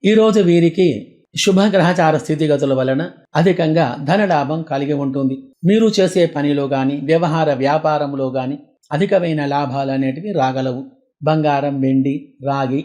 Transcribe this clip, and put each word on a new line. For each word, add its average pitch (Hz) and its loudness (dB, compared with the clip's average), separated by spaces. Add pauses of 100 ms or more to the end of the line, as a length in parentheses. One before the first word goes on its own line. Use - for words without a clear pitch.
ఈరోజు 220 4
వీరికి 170 2 (280)
శుభ 190 4
గ్రహచార 175 2
స్థితిగతుల 147 0
వలన 135 -2 (260)
అధికంగా 160 0
ధన 190 0
లాభం 160 -2
కలిగి 143 -4
ఉంటుంది. 135 -2 (260)
మీరు 214 4
చేసే 185 2
పనిలో 143 -2
కానీ 135 -2
వ్యవహార 160 2
వ్యాపారంలో 143 0
కానీ 131 -6 (340)
అధికమైన 165 0
లాభాలు 139 -2
అనేటివి 135 -4
రాగలవు. 131 -2 (380)
బంగారం, 143 0
వెండి, 135 0 (100)
రాగి, 139 -2